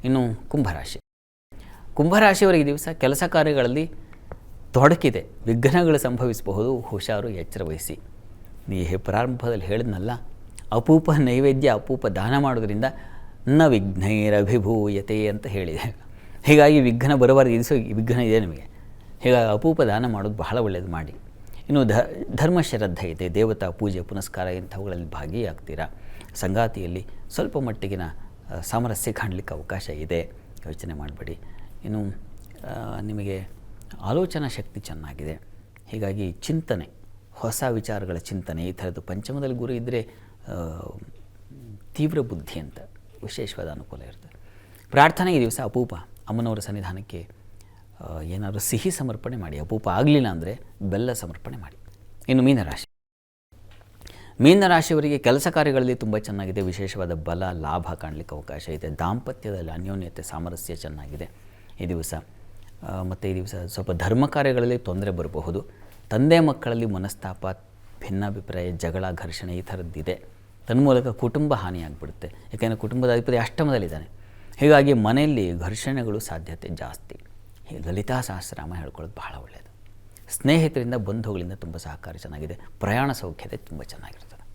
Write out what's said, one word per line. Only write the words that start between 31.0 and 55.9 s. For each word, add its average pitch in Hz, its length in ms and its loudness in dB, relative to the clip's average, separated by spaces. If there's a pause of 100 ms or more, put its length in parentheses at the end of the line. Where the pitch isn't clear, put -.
ಇನ್ನು, 107 140 -4 (680)
ಆ, 107 320 -10
ನಿಮಗೆ 98 480 -6 (540)
ಆಲೋಚನಾ 151 460 -2
ಶಕ್ತಿ 104 320 -10
ಚೆನ್ನಾಗಿದೆ. 76 600 -10 (480)
ಹೀಗಾಗಿ 101 440 -4
ಚಿಂತನೆ, 135 580 -4 (420)
ಹೊಸ - 380 -6
ವಿಚಾರಗಳ 101 480 -4
ಚಿಂತನೆ, 85 500 -6
ಈ 92 40 -6
ಥರದ್ದು 92 300 -8
ಪಂಚಮದಲ್ಲಿ 131 540 -6
ಗುರು 123 180 -6
ಇದ್ದರೆ, 120 340 -4 (360)
ಆ, 85 360 -8 (1160)
ತೀವ್ರ 151 240 0
ಬುದ್ಧಿ 87 400 -6
ಅಂತ 73 200 -12 (440)
ವಿಶೇಷವಾದ 101 460 -8
ಅನುಕೂಲ 65 320 -14
ಇರ್ತದೆ. - 340 -20 (560)
ಪ್ರಾರ್ಥನೆ 160 440 6
ಈ 139 40 6
ದಿವಸ 113 240 2
ಅಪೂಪ 110 320 -2 (340)
ಅಮ್ಮನವರ 113 300 -2
ಸನ್ನಿಧಾನಕ್ಕೆ, 95 720 -10 (680)
ಆ, 80 220 -10
ಏನಾದರೂ 98 380 -6
ಸಿಹಿ 123 320 0
ಸಮರ್ಪಣೆ 123 460 -6
ಮಾಡಿ. 76 220 -8
ಅಪೂಪ 104 300 -4
ಆಗಲಿಲ್ಲ 131 380 6
ಅಂದರೆ 90 320 -6 (220)
ಬೆಲ್ಲ 101 320 -2
ಸಮರ್ಪಣೆ 101 440 -10
ಮಾಡಿ. 80 200 -16 (500)
ಇನ್ನು 131 160 6
ಮೀನರಾಶಿ. 110 440 2 (1500)
ಮೀನರಾಶಿಯವರಿಗೆ 160 760 6
ಕೆಲಸ 131 300 4
ಕಾರ್ಯಗಳಲ್ಲಿ 135 480 4